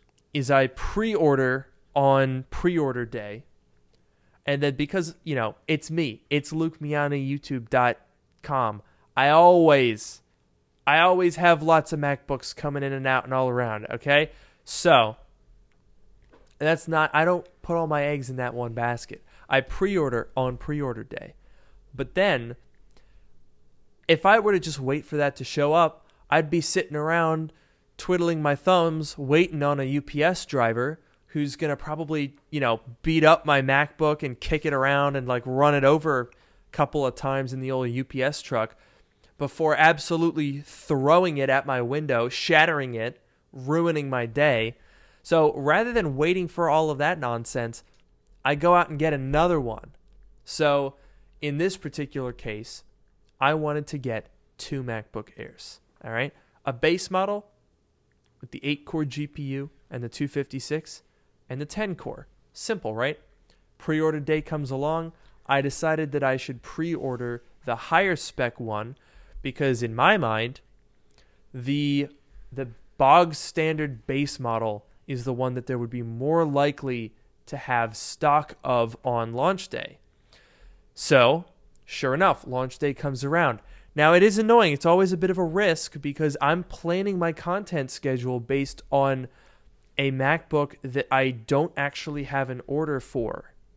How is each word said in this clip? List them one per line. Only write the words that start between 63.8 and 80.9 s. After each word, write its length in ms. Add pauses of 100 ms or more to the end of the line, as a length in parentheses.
day 220
comes 300
along. 400 (340)
I 160
decided 520
that 100
I 140
should 260
pre-order 800 (220)
the 100
higher 400
spec 440
one 360 (480)
because 400
in 100
my 240
mind, 440 (920)
the, 540 (440)
the 180 (280)
bog 380
standard 720
base 320
model 460 (220)
is 160
the 100
one 220
that 100
there 120
would 120
be 140
more 420
likely 680 (340)
to 100
have 400
stock 640
of 400
on 300
launch 340
day. 300 (960)